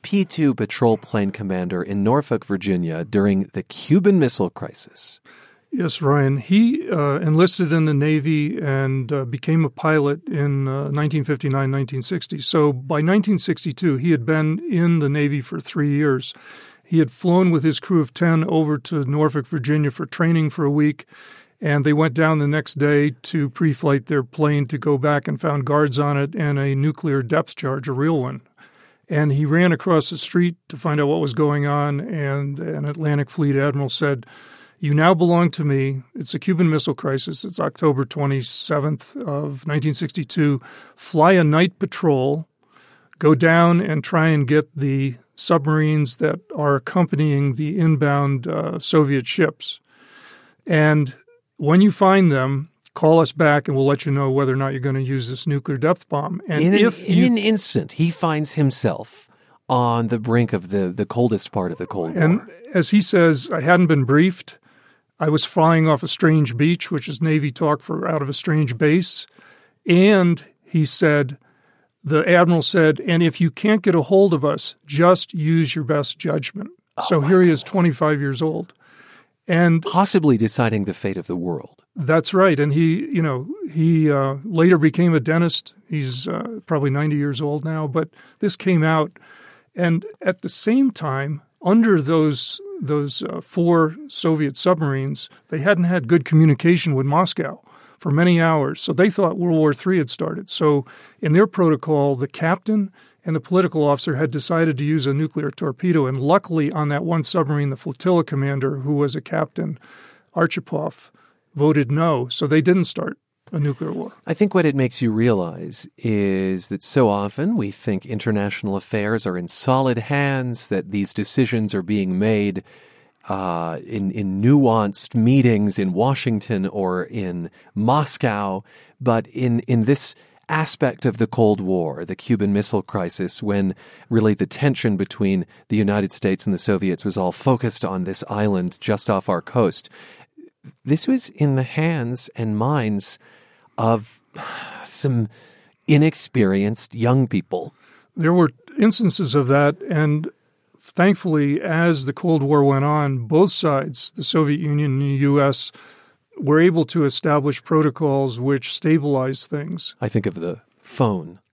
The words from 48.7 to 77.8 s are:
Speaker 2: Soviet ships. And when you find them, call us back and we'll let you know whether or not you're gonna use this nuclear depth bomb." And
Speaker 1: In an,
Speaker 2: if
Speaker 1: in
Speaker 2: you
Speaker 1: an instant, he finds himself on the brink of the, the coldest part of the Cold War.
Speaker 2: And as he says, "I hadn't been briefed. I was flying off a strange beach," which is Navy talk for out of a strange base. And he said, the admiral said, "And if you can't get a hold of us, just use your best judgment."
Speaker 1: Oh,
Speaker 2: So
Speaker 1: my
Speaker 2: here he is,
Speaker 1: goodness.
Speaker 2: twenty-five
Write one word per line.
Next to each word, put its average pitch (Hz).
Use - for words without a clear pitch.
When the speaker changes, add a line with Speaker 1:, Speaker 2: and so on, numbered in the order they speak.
Speaker 2:
Soviet 139
ships. -
And 151
when 160
you 202
find 190
them, 139
call 165
us 147
back 147
and 143
we'll 135
let 143
you 139
know 139
whether 135
or 127
not 135
you're 135
gonna 135
use 127
this 131
nuclear 143
depth 156
bomb." 151
And 151
Speaker 1:
In 180
an, 208
Speaker 2:
if -
Speaker 1:
in 175
Speaker 2:
you -
Speaker 1:
an 240
instant, 208
he 165
finds 156
himself 127
on 117
the 113
brink 117
of 90
the, 95
the 101
coldest 113
part 90
of -
the 87
Cold 85
War. 170
Speaker 2:
And 165
as 180
he 208
says, 165
"I 160
hadn't 175
been 147
briefed. 151
I 156
was 151
flying 160
off 147
a 165
strange 151
beach," 165
which 147
is 151
Navy 156
talk 147
for -
out 156
of 135
a 147
strange 151
base. 151
And 180
he 156
said, 147
the 151
admiral 175
said, 156
"And 170
if 165
you 165
can't 214
get 190
a 160
hold 196
of 139
us, 151
just 170
use 160
your 156
best 147
judgment." 165
Speaker 1:
Oh, -
Speaker 2:
So 165
Speaker 1:
my 143
Speaker 2:
here 185
he 175
is, 147
Speaker 1:
goodness. -
Speaker 2:
twenty-five 151